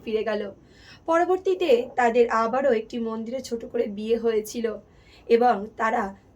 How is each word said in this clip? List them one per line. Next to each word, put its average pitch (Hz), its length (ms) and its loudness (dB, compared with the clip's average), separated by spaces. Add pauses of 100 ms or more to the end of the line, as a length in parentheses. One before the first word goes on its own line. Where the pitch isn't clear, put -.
ফিরে 214 180 -2
গেল। 208 280 -4 (540)
পরবর্তীতে 349 880 2
তাদের 233 340 4
আবারও 240 440 2
একটি 220 260 -4
মন্দিরে 226 420 -6
ছোট 233 240 -8
করে 233 180 -4
বিয়ে 214 340 -2
হয়েছিল 220 600 -2 (500)
এবং 226 400 4 (100)
তারা 220 380 -2 (200)